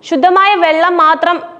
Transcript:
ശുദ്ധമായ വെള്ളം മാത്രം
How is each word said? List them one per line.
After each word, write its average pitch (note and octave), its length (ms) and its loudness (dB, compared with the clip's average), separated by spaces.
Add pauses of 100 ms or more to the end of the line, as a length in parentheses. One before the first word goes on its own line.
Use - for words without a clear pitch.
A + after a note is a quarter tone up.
ശുദ്ധമായ F4+ 460 2
വെള്ളം E4+ 500 0
മാത്രം E4 320 0 (240)